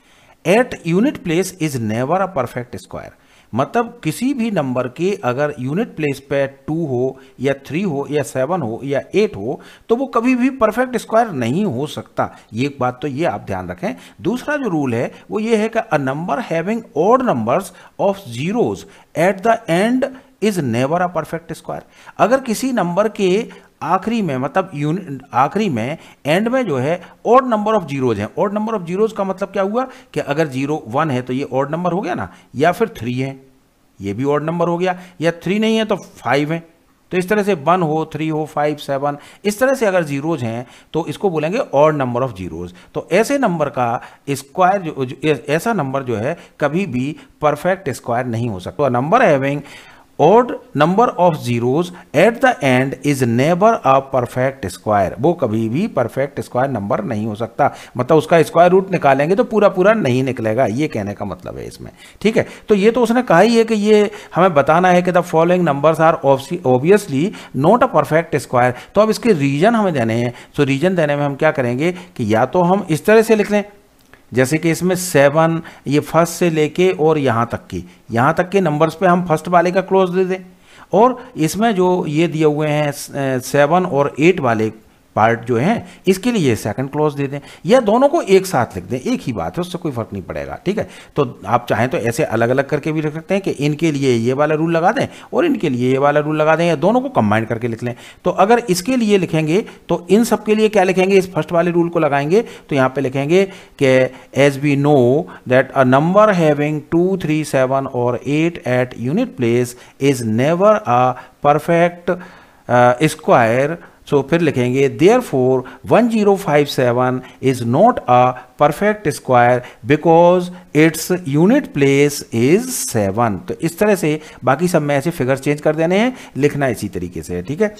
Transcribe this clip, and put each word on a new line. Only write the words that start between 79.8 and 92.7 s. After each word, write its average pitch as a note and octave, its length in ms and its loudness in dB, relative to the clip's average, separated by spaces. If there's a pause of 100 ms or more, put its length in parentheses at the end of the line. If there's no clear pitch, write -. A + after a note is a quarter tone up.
क्लोज F#3 300 2
दे F#3 140 0
दें, F#3 220 -6 (460)
और A#3+ 440 2
इसमें F#3 380 0
जो F3+ 320 0
ये D#3 220 0
दिए D#3 160 -2
हुए D3+ 240 0
हैं, D3 240 -2
स-, - 180 -14
अ, C3+ 280 -4
सेवन C#3+ 480 2
और C#3 340 -2
एट F3+ 200 4
वाले A2 320 0 (440)
पार्ट A2+ 240 4
जो A#2 160 -2
हैं D#3+ 320 0 (180)
इसके G3 260 0
लिए D3 240 2
सेकंड C3 340 -6
क्लॉज D3 240 -2
दे C#3 120 -4
दें, C#3 140 -10 (260)
या A#3 140 6
दोनों A#3+ 280 2
को D4+ 140 0
एक F#3+ 240 2
साथ B2+ 280 0
लिख F2+ 100 -8
दें, A2 160 -6
एक A#3+ 220 -4
ही C3+ 100 -6
बात F2 240 -6
है, D#3+ 40 -4
उससे F3 180 -8
कोई E3 140 -6
फर्क A#2 200 -6
नहीं G2 100 -8
पड़ेगा। D2 440 -10
ठीक G#3 120 -2
है, - 100 -6 (280)
तो C3 300 -4
आप A#2 220 -2
चाहें B2 200 0
तो B2+ 100 -4
ऐसे A#2 260 -2
अलग A2+ 240 0
अलग C3 200 0
करके D#3 240 -4